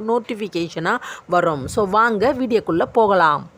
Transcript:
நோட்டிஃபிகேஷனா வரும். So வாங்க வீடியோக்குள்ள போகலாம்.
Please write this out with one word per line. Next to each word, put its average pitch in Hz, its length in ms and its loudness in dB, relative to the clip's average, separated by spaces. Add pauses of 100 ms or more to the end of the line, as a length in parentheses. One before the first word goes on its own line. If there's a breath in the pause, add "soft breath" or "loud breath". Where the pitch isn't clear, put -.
நோட்டிஃபிகேஷனா 202 840 -4 (400 loud breath)
வரும். 165 400 0
So 220 80 0 (120)
வாங்க 220 460 2
வீடியோக்குள்ள 214 440 0 (140)
போகலாம். 190 460 4 (140)